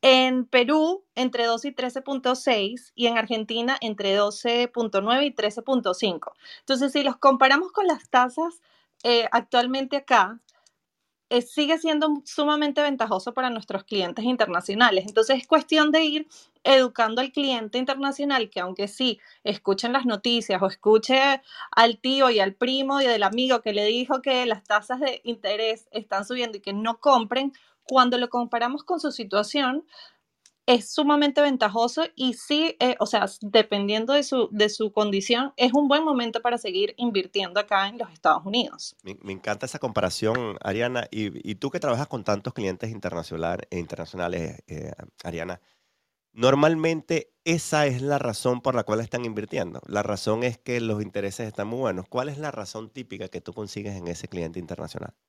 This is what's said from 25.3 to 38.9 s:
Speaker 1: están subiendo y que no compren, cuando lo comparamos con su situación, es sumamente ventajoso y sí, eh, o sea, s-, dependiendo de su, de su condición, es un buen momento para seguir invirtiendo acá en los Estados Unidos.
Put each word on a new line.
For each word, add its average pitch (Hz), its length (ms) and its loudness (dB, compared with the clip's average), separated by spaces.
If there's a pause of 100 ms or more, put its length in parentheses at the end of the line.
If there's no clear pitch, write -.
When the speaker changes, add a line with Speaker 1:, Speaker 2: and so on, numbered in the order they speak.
Speaker 1:
están 202 340 -6
subiendo 240 320 -6
y - 20 -12
que 196 140 -8
no 226 260 -4
compren, 262 520 2 (300)
cuando 247 340 4
lo 247 120 -2
comparamos 240 560 -4
con 349 160 -2
su 302 100 -4
situación, 285 720 -2 (840)
es 240 280 4
sumamente 294 480 4
ventajoso 240 640 0 (120)
y 254 160 -2
sí, 311 480 -2
eh, 247 180 2
o 208 60 2
sea, 214 200 0
s-, 196 180 -8
dependiendo 214 720 2
de 285 80 4
su, 254 280 0
de 208 200 2
su 208 200 -4
condición, 214 680 0
es 247 160 4
un 294 140 4
buen 294 140 4
momento 240 380 0
para 240 160 0
seguir 202 400 -4
invirtiendo 196 640 -2
acá 196 260 0
en 220 120 -12
los 226 120 -10
Estados 160 360 0
Unidos. - 560 -4